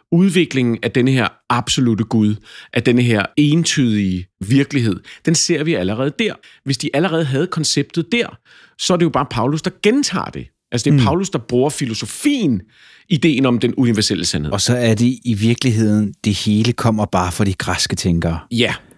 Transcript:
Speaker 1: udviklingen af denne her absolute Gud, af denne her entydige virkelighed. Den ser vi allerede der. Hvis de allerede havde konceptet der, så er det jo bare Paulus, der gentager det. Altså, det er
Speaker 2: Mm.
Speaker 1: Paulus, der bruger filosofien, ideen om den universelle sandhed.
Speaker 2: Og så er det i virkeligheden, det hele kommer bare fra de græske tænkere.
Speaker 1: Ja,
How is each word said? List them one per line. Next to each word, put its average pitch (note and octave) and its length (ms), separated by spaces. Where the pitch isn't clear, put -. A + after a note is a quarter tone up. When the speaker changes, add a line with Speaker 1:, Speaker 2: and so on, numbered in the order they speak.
Speaker 1:
udviklingen D#3 680
af A#2 80
denne C3 200
her B2 180
absolute A#2 560
Gud, G#2+ 300
af A#2+ 100
denne B2 200
her A2 240
entydige A#2 880
virkelighed. A#2 560
Den E3 80
ser D3+ 300
vi D#3+ 100
allerede G#2+ 440
der. A3 160
Hvis C3+ 140
de D3+ 160
allerede D#3+ 300
havde C#3 220
konceptet D#3+ 640
der, - 260
så - 140
er F3+ 40
det E3+ 80
jo D#3 60
bare C3 200
Paulus, C3+ 320
der F3+ 80
gentager G#3+ 480
det. B1+ 160
Altså, A#2 120
det C#3+ 60
er D3 80
Speaker 2:
Mm. B2 60
Speaker 1:
Paulus, F3 260
der D3+ 80
bruger B2 320
filosofien, C3+ 920
ideen C3+ 380
om B2 120
den A#2 180
universelle G#2+ 480
sandhed. D2+ 280
Speaker 2:
Og G2 80
så B2 160
er A#2 180
det A#2+ 300
i A#2+ 100
virkeligheden, G#2+ 800
det G#2 100
hele A2 380
kommer A2 340
bare F2+ 260
fra G#2+ 120
de F#2+ 100
græske - 420
tænkere. E2 420
Speaker 1:
Ja, A#2 240